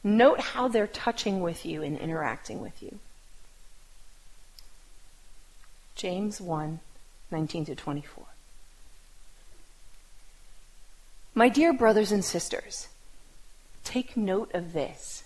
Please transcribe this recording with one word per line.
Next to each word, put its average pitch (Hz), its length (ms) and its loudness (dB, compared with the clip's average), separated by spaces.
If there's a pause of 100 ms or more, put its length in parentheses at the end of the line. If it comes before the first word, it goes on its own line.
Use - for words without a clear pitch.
Note 226 380 10
how 254 280 0
they're 226 180 4
touching 208 560 0
with 170 240 -2
you 156 160 -4
and 151 160 -2
interacting 151 640 -4
with - 200 -10
you. - 200 -14 (3000)
James 202 440 -2
one, 160 380 -2 (520)
nineteen 156 340 0
to 143 100 -6
twenty-four. - 520 -6 (3000)
My 226 140 10
dear 320 240 8
brothers 220 400 6
and 196 120 4
sisters, - 640 -4 (960)
take - 320 -2
note 208 380 2
of 175 180 -4
this. - 540 -4